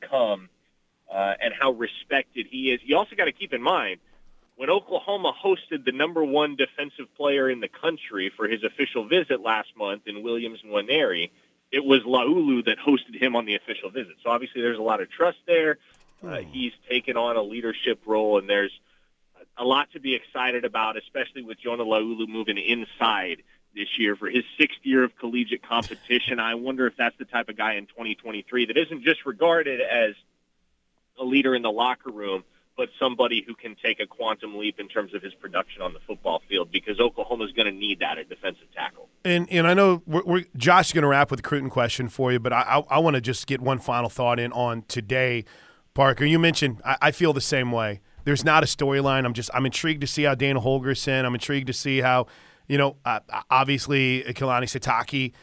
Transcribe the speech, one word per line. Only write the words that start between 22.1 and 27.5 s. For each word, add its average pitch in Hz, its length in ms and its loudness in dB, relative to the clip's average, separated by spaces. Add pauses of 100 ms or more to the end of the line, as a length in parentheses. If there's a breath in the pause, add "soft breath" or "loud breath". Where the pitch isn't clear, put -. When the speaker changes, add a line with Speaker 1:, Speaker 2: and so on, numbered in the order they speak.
Speaker 1:
moving 107 300 -6
inside 104 840 -2 (320)
this 104 240 -8
year 104 160 2
for 98 140 -8
his 120 160 0 (120)
sixth - 260 0
year 131 200 4
of 123 140 -2
collegiate 120 500 -6
competition. 120 720 -2
I 113 160 -2
wonder 127 320 -2
if 113 100 -2
that's 120 200 -2
the 131 80 -14
type 117 240 -4
of 107 80 -14